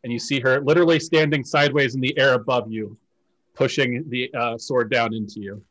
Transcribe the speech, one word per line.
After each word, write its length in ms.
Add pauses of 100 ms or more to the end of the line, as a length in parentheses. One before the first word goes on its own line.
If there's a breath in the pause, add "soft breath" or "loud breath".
and 80
you 60
see 220
her 200
literally 380
standing 460
sideways 500
in 60
the 180
air 160
above 360
you, 260 (580)
pushing 560
the, 240
uh, 240
sword 320
down 240
into 260
you. 300